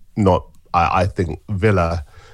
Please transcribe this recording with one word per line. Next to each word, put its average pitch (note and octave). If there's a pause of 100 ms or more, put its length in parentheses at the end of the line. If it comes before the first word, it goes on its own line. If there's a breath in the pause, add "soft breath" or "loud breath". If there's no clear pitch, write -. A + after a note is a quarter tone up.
(160)
not. F#2+ (280)
I, F2
I F2+
think F2 (100)
Villa, F2 (300 soft breath)